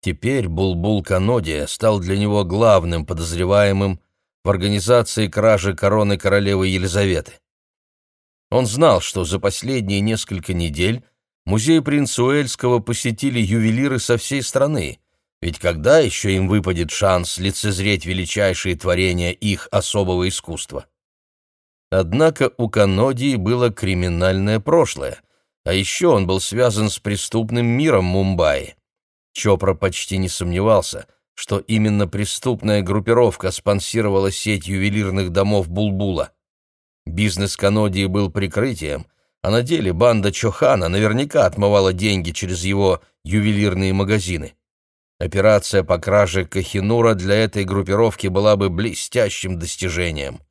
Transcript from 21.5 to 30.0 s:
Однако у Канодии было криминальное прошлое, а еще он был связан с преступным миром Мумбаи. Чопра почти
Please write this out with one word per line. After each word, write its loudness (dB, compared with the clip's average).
Однако 2
у -2
Канодии 2
было 0
криминальное 0
прошлое, 0
а -2
еще 0
он 2
был 0
связан 0
с -6
преступным -2
миром 2
Мумбаи. 0
Чопра 0
почти -4